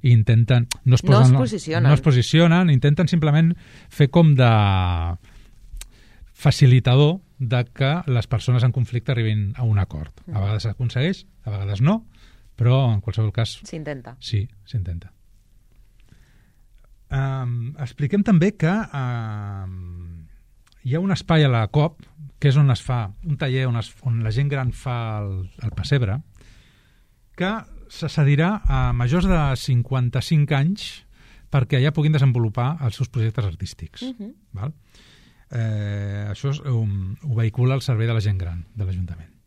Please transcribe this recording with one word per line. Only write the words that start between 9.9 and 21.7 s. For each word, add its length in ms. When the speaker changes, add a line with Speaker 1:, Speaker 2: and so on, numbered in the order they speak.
Speaker 1:
A 40
Speaker 2:
Mm. 100
Speaker 1:
vegades 220
s'aconsegueix, 600
a 40
vegades 300
no, 240
però 360
en 80
qualsevol 320
cas 320
Speaker 2:
S'intenta. 560
Speaker 1:
Sí, 280
s'intenta. 460
Em, 720
expliquem 480
també 300
que, 120
em, 1600
hi 140
ha 40
un 140
espai 300
a 40
la 200
cop, 320